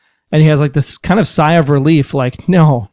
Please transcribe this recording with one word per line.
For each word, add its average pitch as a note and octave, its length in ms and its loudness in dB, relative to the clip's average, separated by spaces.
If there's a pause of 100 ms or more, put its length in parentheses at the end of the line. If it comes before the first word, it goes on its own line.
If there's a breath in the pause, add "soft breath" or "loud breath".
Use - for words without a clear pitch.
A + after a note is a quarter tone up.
(320)
And D#3 100 2
he D#3 60 4
has, D3 140 2
like, D3 100 -2
this - 260 -4
kind G3 220 -2
of F3 80 0
sigh D#3+ 280 0
of D3+ 140 -2
relief, D3 440 0
like, B2+ 340 -6
"No, D3+ 460 2